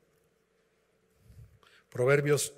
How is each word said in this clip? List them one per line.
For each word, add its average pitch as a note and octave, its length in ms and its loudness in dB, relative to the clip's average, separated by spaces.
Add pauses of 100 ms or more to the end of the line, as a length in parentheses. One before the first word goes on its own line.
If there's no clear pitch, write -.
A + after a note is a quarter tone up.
(1900)
Proverbios C#3+ 680 0